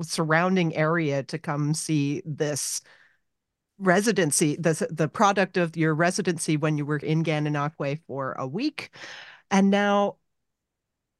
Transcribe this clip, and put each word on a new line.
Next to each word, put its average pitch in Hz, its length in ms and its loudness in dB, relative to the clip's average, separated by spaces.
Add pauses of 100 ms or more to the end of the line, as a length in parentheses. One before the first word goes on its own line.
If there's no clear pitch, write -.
surrounding 170 720 2
area 156 480 0
to 160 160 -8
come 147 340 -2
see 147 500 -2
this 147 580 -4 (1000)
residency, 185 800 2
the, 165 340 0
the 160 160 -2
product 196 500 2
of 170 200 0
your 160 180 2
residency 170 640 0
when 151 200 0
you 147 80 -4
were 147 120 -2
in 156 260 0
Gananoque 151 840 -2
for 131 260 -6
a 135 140 -6
week. 233 440 -6 (600)
And 196 180 6
now, 202 480 2 (1040)